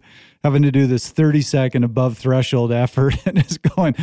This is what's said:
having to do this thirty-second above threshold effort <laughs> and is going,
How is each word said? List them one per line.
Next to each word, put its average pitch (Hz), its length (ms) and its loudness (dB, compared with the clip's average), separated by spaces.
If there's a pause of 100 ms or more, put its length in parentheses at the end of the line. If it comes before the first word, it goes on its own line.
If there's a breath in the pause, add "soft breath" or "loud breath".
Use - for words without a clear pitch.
(440 loud breath)
having 143 180 2
to 143 80 2
do 135 160 2
this 123 220 -2
thirty-second 143 720 0
above 120 340 -2
threshold 127 540 0
effort 123 500 0
<laughs> - 60 -8
and 190 120 0
is 160 200 -2
going, - 440 0